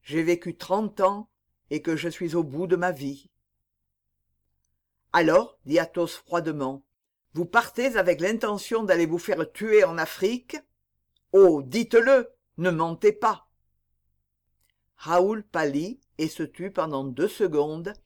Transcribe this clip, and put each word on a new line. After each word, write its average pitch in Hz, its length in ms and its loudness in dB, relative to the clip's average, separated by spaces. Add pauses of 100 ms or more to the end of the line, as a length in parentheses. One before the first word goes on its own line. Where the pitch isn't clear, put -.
j'ai 156 200 -2
vécu 170 340 -2
trente 208 440 -4
ans 202 300 0 (400)
et 151 120 -4
que 165 140 -2
je 165 120 -6
suis 165 280 -8
au 165 80 0
bout 151 220 -6
de 180 100 2
ma 180 160 -2
vie. » « 139 380 -10 (1800)
Alors, » 170 520 2
dit 147 140 0
Athos 170 280 -2
froidement, « 151 800 -6 (480)
vous 170 140 -4
partez 233 500 0
avec 175 240 2
l'intention 220 640 -2
d'aller 170 240 2
vous 165 120 -4
faire 165 340 -4
tuer 214 320 4
en 170 140 0
Afrique ? 214 580 -4 (760)
Oh, 175 300 6
dites-le, 233 640 2 (300)
ne 180 120 0
mentez 165 420 2
pas. » 208 360 -2 (1500)
Raoul 190 480 2
pâlit 160 560 -4 (180)
et 160 100 -2
se 160 140 -10
tut 175 280 -10
pendant 156 340 -4
deux 139 240 -4
secondes, 160 640 -2 (140)